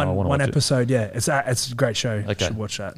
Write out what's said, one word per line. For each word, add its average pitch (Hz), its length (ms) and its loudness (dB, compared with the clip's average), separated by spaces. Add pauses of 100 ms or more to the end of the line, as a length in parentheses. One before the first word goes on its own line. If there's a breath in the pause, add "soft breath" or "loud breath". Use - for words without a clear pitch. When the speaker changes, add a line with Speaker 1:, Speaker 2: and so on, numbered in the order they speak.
Speaker 1:
one, - 100 0
Speaker 2:
wanna 98 140 2
Speaker 1:
one 139 100 2
Speaker 2:
watch 135 80 2
it. - 40 -2
Speaker 1:
episode. 127 400 2
Yeah, 110 240 2
it's 113 120 -2
a, 139 200 2
it's 123 240 -2
a 120 40 -8
great 120 220 0
show. 113 200 -2
You 104 120 -2
Speaker 2:
Okay. 101 160 0
Speaker 1:
should 110 120 -2
watch 107 200 -6
that. 98 200 -8